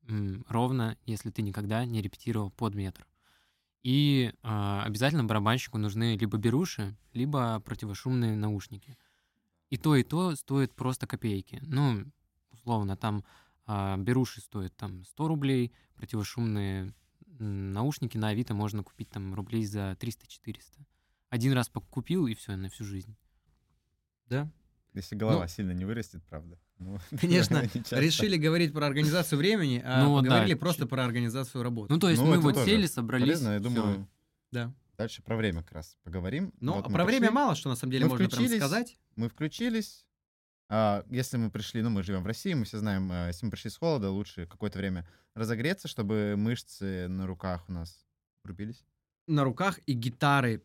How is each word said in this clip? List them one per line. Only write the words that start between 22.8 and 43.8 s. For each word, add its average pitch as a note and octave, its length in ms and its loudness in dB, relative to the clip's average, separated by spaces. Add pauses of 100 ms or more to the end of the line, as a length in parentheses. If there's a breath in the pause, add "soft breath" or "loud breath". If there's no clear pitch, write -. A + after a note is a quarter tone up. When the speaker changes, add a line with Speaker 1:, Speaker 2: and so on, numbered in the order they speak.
Speaker 1:
жизнь. G2+ 320 -10 (1080)
Speaker 2:
Да. C#3 240 -2 (440)
Speaker 3:
Если G2 220 -8
голова G#2+ 260 2
Speaker 2:
Ну, E2+ 60 -4
Speaker 3:
сильно F#2+ 240 -4
не F2+ 120 -4
вырастет, G#2 440 -8
правда. E2 300 -14 (200)
Ну, F#2+ 200 -10 (120)
<laughs> C#3 100 -4
Speaker 2:
конечно, E3+ 420 6
Speaker 3:
не A#2 60 0 (120)
часто. B2 200 0
Speaker 2:
решили F3 360 4
говорить D#3+ 360 2
про D3 140 -2
организацию D3+ 520 2
времени, D3+ 460 2
а C3 200 4
Speaker 1:
Ну C#3+ 60 8
вот C#3+ 120 6
да, B2+ 80 4
Speaker 2:
поговорили A2 220 6
Speaker 1:
чуть- - 80 0
Speaker 2:
просто E3+ 260 0
про B2+ 180 -2
организацию A#2+ 600 -2
работы. A#2 280 -2
Speaker 1:
Ну, D#3+ 60 4
то F#3 100 6
есть B2+ 140 6
Speaker 3:
Ну, D3+ 60 8
Speaker 1:
мы E3 80 8
Speaker 3:
это E3+ 60 6
Speaker 1:
вот C#3+ 120 6
Speaker 3:
тоже C3 160 4
Speaker 1:
сели, G#3 160 6
собрались, B2 400 0
Speaker 3:
полезно, D3 280 2
я G#2 60 0
Speaker 1:
все. G#2+ 100 -2
Speaker 3:
думаю. G2+ 380 0 (440)
Speaker 2:
Да. A#2+ 200 -4 (240)
Speaker 3:
Дальше - 260 -6
про A2+ 140 -2
время G2 260 0
как - 100 -16
раз - 320 -14
поговорим. F#2+ 560 -4
Speaker 2:
Ну, C#3 140 0
Speaker 3:
Вот G3 120 -4
Speaker 2:
а - 20 -6
Speaker 3:
мы G#2 60 -2
Speaker 2:
про F3 100 4
время A#3 240 4
Speaker 3:
пришли, A3+ 60 2
Speaker 2:
мало C4 220 2
что - 120 -6
на B2+ 80 0
самом B2+ 140 -4
деле C3 140 2
Speaker 3:
мы D#3 60 6
Speaker 2:
можно C3 180 2
прям - 100 -2
Speaker 3:
включились, A#3 220 2
Speaker 2:
сказать. F#3+ 380 -2 (180)
Speaker 3:
мы A2+ 120 -2
включились. A3 800 -4 (600)
А, G#2+ 420 2
если B2+ 260 -4
мы A2+ 140 0
пришли, G#2+ 320 -4
ну, A#2 80 2
мы G2+ 140 0
живем F#2+ 180 -2
в F2 40 -4
России, C#3 280 -4
мы B2 100 0
все A2 140 -8
знаем, G2 340 0
а, F2 140 -2
если F2 200 -6
мы G#2 40 -2
пришли - 200 -8
с - 60 -14
холода, C#3 340 0